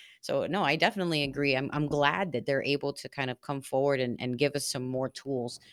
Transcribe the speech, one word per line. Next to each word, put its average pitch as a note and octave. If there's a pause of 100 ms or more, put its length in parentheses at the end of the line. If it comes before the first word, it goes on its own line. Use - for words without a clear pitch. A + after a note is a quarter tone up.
(220)
So, C3
no, F#3
I D3+
definitely F3
agree. C#3
I'm, C3+
I'm D3
glad D3+
that A#2+
they're C#3
able C#3+
to -
kind C3
of B2+
come C#3
forward C#3
and, B2
and B2
give C#3+
us C#3
some B2+
more B2+
tools B2+ (140)